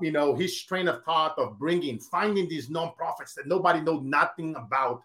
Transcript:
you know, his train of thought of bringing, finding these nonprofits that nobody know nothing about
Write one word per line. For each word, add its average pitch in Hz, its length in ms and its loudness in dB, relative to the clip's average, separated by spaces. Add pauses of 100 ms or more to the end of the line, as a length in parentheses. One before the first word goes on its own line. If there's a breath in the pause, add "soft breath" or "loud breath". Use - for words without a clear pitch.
you 160 80 0
know, 147 240 4
his 180 300 -2
train 185 240 0
of - 160 -2
thought 156 340 2
of 107 220 -2
bringing, 151 400 0
finding 196 480 0
these 143 200 -6
nonprofits 165 640 -6
that 135 120 -10
nobody 170 340 4
know 156 200 0
nothing 156 560 0
about 123 480 -2